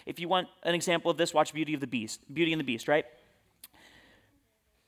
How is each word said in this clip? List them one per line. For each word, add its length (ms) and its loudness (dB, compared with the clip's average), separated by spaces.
If 140 -10
you 100 -6
want 200 2
an 100 2
example 380 2
of 40 -6
this, 160 2
watch 220 2
Beauty 200 -2
of 60 -4
the 60 -4
Beast, 340 -4
Beauty 200 2
and 60 0
the 60 -2
Beast, 240 -4
right? 160 4